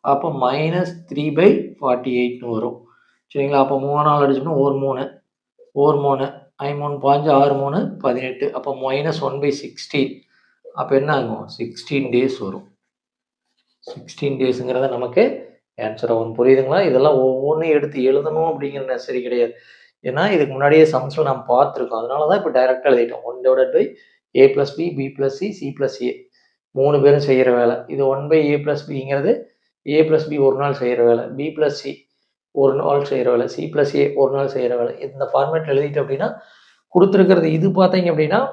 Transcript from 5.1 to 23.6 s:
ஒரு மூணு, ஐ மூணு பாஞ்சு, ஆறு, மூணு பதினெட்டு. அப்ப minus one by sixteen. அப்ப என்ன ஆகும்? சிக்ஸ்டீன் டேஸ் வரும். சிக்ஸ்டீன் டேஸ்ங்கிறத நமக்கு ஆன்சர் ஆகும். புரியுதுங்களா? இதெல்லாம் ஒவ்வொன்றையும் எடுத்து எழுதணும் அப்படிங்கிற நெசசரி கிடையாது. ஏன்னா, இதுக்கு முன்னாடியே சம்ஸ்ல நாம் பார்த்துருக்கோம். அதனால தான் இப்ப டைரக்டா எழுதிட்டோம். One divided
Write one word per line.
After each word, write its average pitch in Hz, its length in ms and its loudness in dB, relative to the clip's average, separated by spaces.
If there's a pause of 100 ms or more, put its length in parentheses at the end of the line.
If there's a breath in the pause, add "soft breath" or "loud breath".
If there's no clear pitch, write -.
ஒரு 147 200 4
மூணு, 135 220 0 (400)
ஐ - 20 -4 (120)
மூணு 147 140 -6 (100)
பாஞ்சு, 147 240 2 (100)
ஆறு, 139 240 4
மூணு 135 180 -2 (240)
பதினெட்டு. 127 420 -4 (120)
அப்ப 139 160 -6 (100)
minus 147 420 -4
one 135 160 -6
by 139 80 0 (120)
sixteen. - 440 -4 (720)
அப்ப 135 220 -2
என்ன 147 160 -2
ஆகும்? 110 260 -6 (140)
சிக்ஸ்டீன் 127 580 -6
டேஸ் 131 300 0
வரும். 95 200 -12 (1200)
சிக்ஸ்டீன் - 560 -8
டேஸ்ங்கிறத 127 520 -2
நமக்கு 127 300 2 (600)
ஆன்சர் 113 280 -4
ஆகும். 113 240 -2
புரியுதுங்களா? 131 400 4 (120)
இதெல்லாம் 135 340 4
ஒவ்வொன்றையும் 147 540 0
எடுத்து 143 200 -2 (140)
எழுதணும் 156 400 0
அப்படிங்கிற 139 400 -6
நெசசரி 127 340 -6
கிடையாது. 120 260 -2 (540 soft breath)
ஏன்னா, 135 180 -2 (120)
இதுக்கு 202 200 0
முன்னாடியே 147 380 6
சம்ஸ்ல 143 340 -2
நாம் 127 240 -2
பார்த்துருக்கோம். 123 500 0
அதனால 139 280 -2
தான் 202 120 2
இப்ப 165 140 -4
டைரக்டா 127 360 2
எழுதிட்டோம். 117 400 0
One 127 140 -12
divided 131 300 4